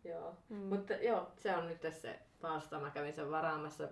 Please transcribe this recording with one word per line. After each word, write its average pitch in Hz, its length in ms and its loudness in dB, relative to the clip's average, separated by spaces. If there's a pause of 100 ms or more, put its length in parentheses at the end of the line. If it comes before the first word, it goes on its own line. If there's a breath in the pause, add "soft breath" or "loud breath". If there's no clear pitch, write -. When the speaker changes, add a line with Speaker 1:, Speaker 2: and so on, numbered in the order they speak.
Speaker 1:
Joo. 170 320 -6 (120)
Speaker 2:
Mm. 214 80 -6
Speaker 1:
Mutta 196 380 2
joo, 214 320 4 (100)
se 190 200 2
on 170 120 2
nyt 165 120 -6
tässä 160 340 -4 (260)
palsta. 160 400 -2
Mä 143 100 -2
kävin 147 220 -2
sen 151 180 -2
varaamassa. 156 600 2